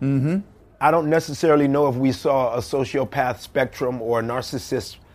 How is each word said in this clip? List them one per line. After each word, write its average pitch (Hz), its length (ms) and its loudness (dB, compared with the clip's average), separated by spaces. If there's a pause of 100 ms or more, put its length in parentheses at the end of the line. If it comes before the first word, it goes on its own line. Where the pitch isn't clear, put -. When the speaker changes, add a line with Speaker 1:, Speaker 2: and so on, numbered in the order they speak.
Speaker 1:
Mm-hmm. 139 360 0 (420)
Speaker 2:
I 147 100 4
don't 156 220 2
necessarily 151 560 2
know 143 200 2
if 127 80 0
we 131 160 2
saw 131 440 0
a - 20 -2
sociopath 131 840 -2
spectrum 127 640 -4
or 117 200 0
a - 20 -4
narcissist 123 720 -6 (200)